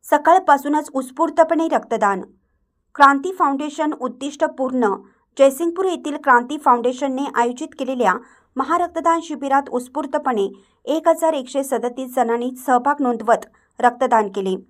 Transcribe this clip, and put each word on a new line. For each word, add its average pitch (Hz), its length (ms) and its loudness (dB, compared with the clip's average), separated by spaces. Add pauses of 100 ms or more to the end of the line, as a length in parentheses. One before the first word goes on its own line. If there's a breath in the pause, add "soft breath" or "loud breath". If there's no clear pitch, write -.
सकाळपासूनच 302 880 2
उत्स्फूर्तपणे 320 720 0
रक्तदान. 220 540 0 (760)
क्रांती 277 360 4
फाउंडेशन 302 680 -2
उद्दिष्ट 269 460 -4
पूर्ण 254 480 -2 (440 soft breath)
जयसिंगपूर 339 480 2
येथील 294 380 -4
क्रांती 247 340 4
फाउंडेशनने 262 680 0 (100)
आयोजित 247 440 -4
केलेल्या 247 340 0 (420 soft breath)
महारक्तदान 330 680 0
शिबिरात 277 460 -2
उत्स्फूर्तपणे 254 760 -4 (380 loud breath)
एक 320 220 0
हजार 320 260 2
एकशे 277 300 -4
सदतीस 247 520 -6
जणांनी 240 360 0 (140)
सहभाग 269 340 2
नोंदवत 233 460 0 (340)
रक्तदान 240 520 2
केले. 190 240 -4 (140)